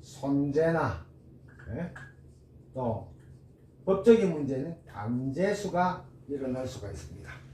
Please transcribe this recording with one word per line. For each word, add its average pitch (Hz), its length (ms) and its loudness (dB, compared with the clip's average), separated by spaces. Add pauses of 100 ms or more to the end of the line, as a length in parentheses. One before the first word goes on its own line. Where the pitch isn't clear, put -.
손재나, 143 1040 0 (680)
예? 170 180 -6 (800)
또 120 400 -4 (720)
법적인 196 480 8
문제는 147 440 -4 (100)
강제수가 160 1200 0 (220)
일어날 131 360 -4
수가 101 280 -10
있습니다. - 360 -14 (260)